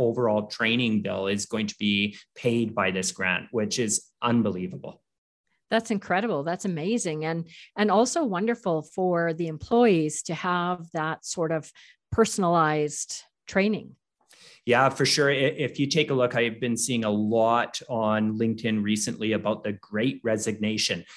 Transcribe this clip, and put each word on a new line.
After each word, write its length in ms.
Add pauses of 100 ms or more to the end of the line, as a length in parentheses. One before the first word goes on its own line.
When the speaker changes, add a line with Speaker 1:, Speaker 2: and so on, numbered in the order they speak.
Speaker 1:
overall 460
training 560
bill 240
is 180
going 220
to 120
be 380 (180)
paid 400
by 160
this 220
grant, 380
which 280
is 320 (120)
unbelievable. 800 (680)
Speaker 2:
That's 200
incredible. 520
That's 220
amazing. 600
And, 220 (280)
and 140
also 340
wonderful 560 (140)
for 400
the 140
employees 760
to 120
have 600
that 320
sort 260
of 180 (420)
personalized 1120 (220)
training. 480 (720)
Speaker 1:
Yeah, 220
for 180
sure. 240
I-, 40
if 440
you 80
take 240
a 40
look, 200
I've 260
been 160
seeing 280
a 60
lot 800
on 480
LinkedIn 460
recently 500
about 300
the 120
Great 500
Resignation. 800 (120)